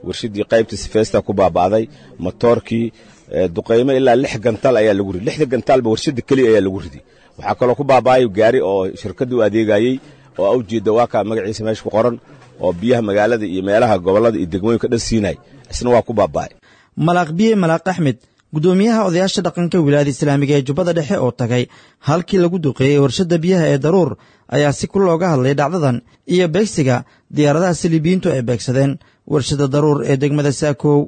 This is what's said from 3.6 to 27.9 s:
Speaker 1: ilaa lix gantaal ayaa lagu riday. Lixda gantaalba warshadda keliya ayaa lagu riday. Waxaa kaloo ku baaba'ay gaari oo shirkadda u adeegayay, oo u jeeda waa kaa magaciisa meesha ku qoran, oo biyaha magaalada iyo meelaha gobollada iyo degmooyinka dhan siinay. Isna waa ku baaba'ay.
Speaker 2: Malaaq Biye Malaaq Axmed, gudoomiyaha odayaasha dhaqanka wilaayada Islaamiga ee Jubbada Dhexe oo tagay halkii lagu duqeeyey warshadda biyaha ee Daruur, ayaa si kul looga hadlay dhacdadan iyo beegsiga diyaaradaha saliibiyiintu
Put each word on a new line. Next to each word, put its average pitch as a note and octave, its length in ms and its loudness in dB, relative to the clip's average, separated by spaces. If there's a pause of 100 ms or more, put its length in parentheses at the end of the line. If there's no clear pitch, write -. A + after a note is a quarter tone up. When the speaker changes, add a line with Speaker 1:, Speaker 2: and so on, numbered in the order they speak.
Speaker 1:
ilaa C3 240 4
lix C3+ 220 -2
gantaal A2+ 380 0
ayaa G#2+ 180 4
lagu G2 180 -2
riday. F#2 140 -8
Lixda D3 200 -2
gantaalba B2+ 440 0
warshadda A#2 320 -4
keliya C3 280 2
ayaa G#2 160 4
lagu F#2+ 140 -4
riday. D2 220 -16 (360)
Waxaa G#2 160 -6
kaloo B2 200 2
ku C#3+ 100 -6
baaba'ay C3 440 4
gaari A2 320 2
oo F#2+ 220 0 (140)
shirkadda B2 380 -6
u B2 80 2
adeegayay, G#2+ 520 2 (400)
oo G2 180 0
u B2+ 100 0
jeeda G#2+ 300 -4
waa A#2 140 2
kaa A2+ 180 -2
magaciisa G#2+ 400 -6
meesha A2 200 -4
ku G#2 60 -6
qoran, A#2 260 0 (420)
oo F2+ 140 -2
biyaha A#2 300 0
magaalada G#2+ 440 0
iyo F#2 160 -4
meelaha G#2+ 360 2
gobollada G#2 400 2
iyo F2+ 80 -2
degmooyinka G2+ 420 -2
dhan A#2 100 -2
siinay. G#2 380 -2 (320)
Isna - 220 -6
waa A#2+ 120 4
ku - 100 -6
baaba'ay. E2 400 -2 (440)
Speaker 2:
Malaaq E3+ 360 0
Biye A3 240 2
Malaaq E3 320 0
Axmed, E3 300 -2 (340)
gudoomiyaha F#3 520 2
odayaasha F#3 380 0
dhaqanka F3 380 -2
wilaayada C#3+ 300 2
Islaamiga C#3+ 460 0
ee C#3+ 80 2
Jubbada E3 280 -2
Dhexe E3+ 260 -2
oo B2+ 120 0
tagay B2 340 -2 (320)
halkii F3 440 -2
lagu F3 180 2
duqeeyey C#3+ 400 0
warshadda D#3+ 400 0
biyaha E3+ 280 2
ee C#3+ 120 2
Daruur, D#3 320 2 (380)
ayaa C#3+ 240 0
si - 160 -6
kul G3+ 160 0
looga E3+ 240 0
hadlay C#3 260 2
dhacdadan C#3+ 420 0 (260)
iyo F3+ 260 0
beegsiga D#3 480 0 (300)
diyaaradaha D3+ 480 0
saliibiyiintu E3 560 0